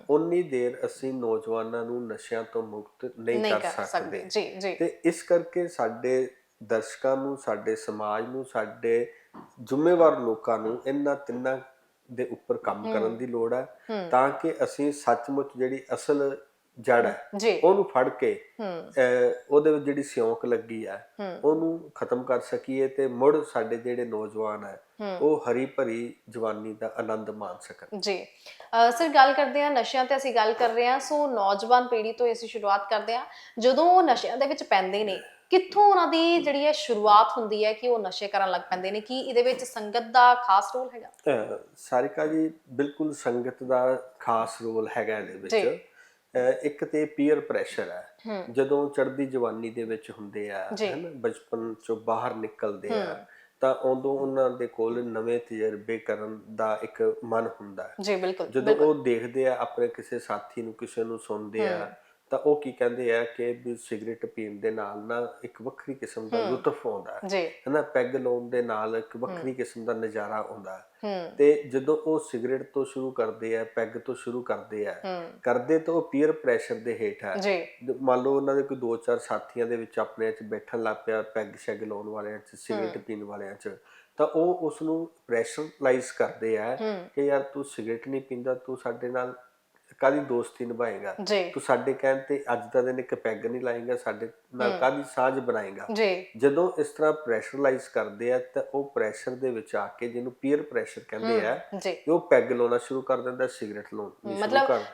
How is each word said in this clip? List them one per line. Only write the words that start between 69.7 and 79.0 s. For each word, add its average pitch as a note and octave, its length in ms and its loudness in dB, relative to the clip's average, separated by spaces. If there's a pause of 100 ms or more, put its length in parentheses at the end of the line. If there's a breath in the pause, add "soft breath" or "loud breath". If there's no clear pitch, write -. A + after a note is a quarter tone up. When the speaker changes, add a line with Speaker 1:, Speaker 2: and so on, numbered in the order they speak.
Speaker 1:
ਦਾ A#2 80 -2
ਨਜ਼ਾਰਾ G#2+ 440 -4
ਆਉਂਦਾ G2+ 420 -8
ਹੈ। - 80 -20 (180)
Speaker 2:
ਹੂੰ। F#3 340 -6
Speaker 1:
ਤੇ D3 240 6
ਜਦੋਂ C3+ 340 0
ਉਹ D#3 220 0
ਸਿਗਰਟ C3 440 -4
ਤੋਂ C3+ 220 -2
ਸ਼ੁਰੂ C3 260 -6
ਕਰਦੇ A2+ 480 -4
ਆ, A2+ 60 -4 (100)
ਪੈਗ A2 140 -2
ਤੋਂ A#2+ 260 -8
ਸ਼ੁਰੂ B2 280 -8
ਕਰਦੇ G#2 440 -6
ਆ, F#2 180 -8
Speaker 2:
ਹੂੰ। F3 260 -8 (120)
Speaker 1:
ਕਰਦੇ B2+ 360 2
ਤਾਂ D#3+ 160 0
ਉਹ E3 80 2
ਪੀਅਰ D3+ 300 2
ਪ੍ਰੈਸ਼ਰ A#2+ 420 0
ਦੇ A2+ 200 -6
ਹੇਠ G#2+ 300 -4
ਆ। G2 120 -4
Speaker 2:
ਜੀ। F#3+ 300 0 (180)
Speaker 1:
ਜ-, B2+ 180 -2
ਮੰਨ B2+ 200 4
ਲਓ C#3 140 2
ਉਹਨਾਂ C#3 180 2
ਦੇ C#3 80 2
ਕੋਈ C#3 140 -4
ਦੋ A#2 200 -2
ਚਾਰ A#2+ 220 0